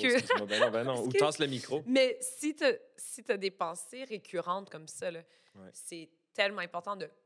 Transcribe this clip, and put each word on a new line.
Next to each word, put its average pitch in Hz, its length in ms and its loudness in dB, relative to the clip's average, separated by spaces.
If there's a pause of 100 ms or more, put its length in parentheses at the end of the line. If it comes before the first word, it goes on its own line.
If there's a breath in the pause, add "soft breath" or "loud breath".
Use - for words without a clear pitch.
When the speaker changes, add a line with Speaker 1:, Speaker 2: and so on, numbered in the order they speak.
Speaker 1:
excuse. 247 120 4
Speaker 2:
excuse-moi. 240 320 2
Ben 208 140 2
non, 233 100 6
ben 214 140 2
non. 127 160 0
Ou 110 40 0
Speaker 1:
Excuse. 131 160 2
Speaker 2:
tasse 151 180 4
le 151 80 2
micro. 135 400 -2
Speaker 1:
Mais 254 340 4
si - 360 -4
t'as, 277 160 4 (240)
si - 280 -12
t'as 214 120 2
des 190 140 -2
pensées 185 540 -6
récurrentes 190 680 -4
comme 160 180 -14
ça, - 220 -6
là, 165 100 -10 (340 soft breath)
Speaker 2:
Ouais. 190 180 -18
Speaker 1:
c'est 165 360 -14 (240)
tellement 202 300 2
important 175 340 -4
de 170 100 -6 (200)